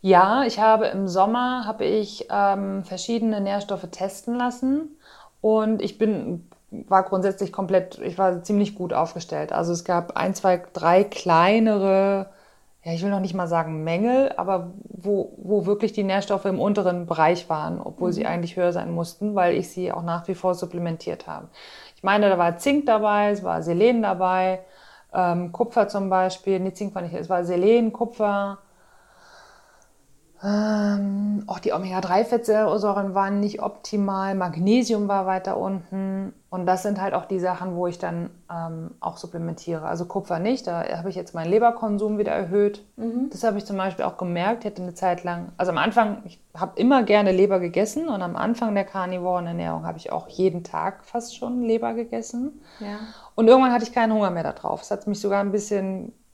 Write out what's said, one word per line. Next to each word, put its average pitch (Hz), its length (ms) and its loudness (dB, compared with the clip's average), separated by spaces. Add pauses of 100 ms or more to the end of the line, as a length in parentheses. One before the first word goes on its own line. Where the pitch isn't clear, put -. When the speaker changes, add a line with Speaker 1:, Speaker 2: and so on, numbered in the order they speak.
Speaker 1:
Ja, 190 440 6
ich 226 140 -2
habe 220 280 6
im 196 200 -2
Sommer, 233 600 2
habe 214 180 -4
ich, 208 460 -2
ähm, 196 540 0
verschiedene 214 560 -2
Nährstoffe 196 500 -4
testen 190 440 -8
lassen 262 640 -2 (440)
und 220 400 2
ich - 180 -6
bin, 180 500 -2 (220)
war 190 340 2
grundsätzlich 190 480 -2
komplett, 185 460 0
ich 175 200 -8
war 180 240 2
ziemlich 208 320 0
gut 180 180 -6
aufgestellt. 160 600 -4
Also 170 200 0
es 170 120 -4
gab 175 320 -2
ein, 190 180 0
zwei, 180 260 2 (120)
drei 175 320 4
kleinere, 196 1300 4 (520)
ja, 165 120 -6
ich 165 100 -4
will 202 60 0
noch 196 100 0
nicht 180 140 -4
mal 180 120 -2
sagen 160 380 -2
Mängel, 233 520 2
aber 175 360 -2 (160)
wo, 190 480 -2
wo 190 300 0
wirklich 208 260 0
die 208 100 -2
Nährstoffe 196 440 0
im 190 120 0
unteren 180 480 0
Bereich 170 420 2
waren, 160 320 -4
obwohl 180 320 -2
sie - 100 -2
Speaker 2:
Mhm. - 40 0
Speaker 1:
eigentlich 170 300 -4
höher 175 160 2
sein 170 180 -4
mussten, 170 460 -4
weil 175 180 4
ich 180 160 -2
sie 180 220 -4
auch 170 100 -6
nach 170 240 -4
wie 190 80 -2
vor 180 220 0
supplementiert 170 720 -6
habe. - 180 -12 (500)
Ich - 60 -20
meine, 208 260 4
da 190 100 4
war 170 180 2
Zink 277 300 2
dabei, 208 440 4
es 190 140 -4
war 165 180 -2
Selen 208 400 4
dabei, 185 640 0 (500)
ähm, 175 380 0
Kupfer 233 340 2
zum 196 240 -4
Beispiel, 185 480 0
nee, 185 140 -4
Zink 202 240 -8
war 185 60 -6
nicht, 170 120 -10
es 170 160 -6
war 180 140 0
Selen, 214 480 4
Kupfer, 202 680 -2 (1900)
ähm, 208 1000 0
auch 180 140 -6
die - 120 -2
Omega-drei-Fettsäuren 196 1400 0
waren 196 240 0
nicht 208 240 -2
optimal, 196 720 -2
Magnesium 202 720 2
war 196 180 2
weiter 185 320 -2
unten. 190 760 -6 (180)
Und 185 160 -4
das 185 160 2
sind 202 180 -2
halt 190 140 -4
auch 180 120 -2
die 190 120 -4
Sachen, 180 380 -4
wo 180 100 -2
ich 175 140 -4
dann, 170 280 -6 (220)
ähm, 165 480 -8
auch 170 200 -8
supplementiere. 165 680 -8
Also 165 180 -4
Kupfer 175 360 -4
nicht, 240 260 -2
da 170 160 -4 (160)
habe 175 120 -6
ich 170 40 -8
jetzt 175 180 -10
meinen 165 160 -6
Leberkonsum 214 720 2
wieder 208 140 0
erhöht. 202 520 0 (120)
Speaker 2:
Mhm. 240 340 -4
Speaker 1:
Das 277 140 -10
habe 214 140 2
ich 202 80 -8
zum 202 100 -6
Beispiel 190 280 -4
auch - 120 -4
gemerkt, 185 480 -2
ich 202 80 -6
hatte 185 100 -12
eine 180 120 -10
Zeit 175 280 -2
lang, 175 360 -8
also 185 120 0
am 165 80 0
Anfang, 208 460 2
ich - 160 -20 (180)
habe 180 160 -4
immer 247 300 6
gerne 208 260 6
Leber 190 300 4
gegessen 208 480 -2
und 214 120 -2
am 175 140 -4
Anfang 226 400 -2
der 196 100 2
karnivoren 180 640 -4
Ernährung 170 400 -4
habe 165 120 -8
ich - 120 -10
auch - 160 -6
jeden 175 380 0
Tag 165 400 -6
fast 240 320 -10
schon 247 260 -4
Leber 226 320 0
gegessen. 233 680 -8 (200)
Speaker 2:
Ja. 208 180 -10 (380)
Speaker 1:
Und 226 100 4
irgendwann 254 260 8
hatte 240 120 2
ich - 80 -12
keinen 226 200 2
Hunger 208 200 2
mehr 170 100 -4
da - 100 -4
drauf. - 300 -6
Es - 80 -10
hat 202 160 -6
mich 208 140 -4
sogar 202 200 0
ein 202 120 -2
bisschen 190 600 -4 (220)